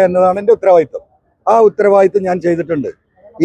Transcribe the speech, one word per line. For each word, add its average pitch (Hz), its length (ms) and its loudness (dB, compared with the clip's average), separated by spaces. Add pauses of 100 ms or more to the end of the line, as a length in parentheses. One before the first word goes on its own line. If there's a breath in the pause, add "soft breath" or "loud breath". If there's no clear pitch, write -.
എന്നതാണ് 180 340 0
എൻ്റെ 214 160 2
ഉത്തരവാദിത്തം. 170 460 0 (500)
ആ - 20 2 (120)
ഉത്തരവാദിത്തം 202 600 0
ഞാൻ 185 180 -4
ചെയ്തിട്ടുണ്ട്. 160 440 -4 (560)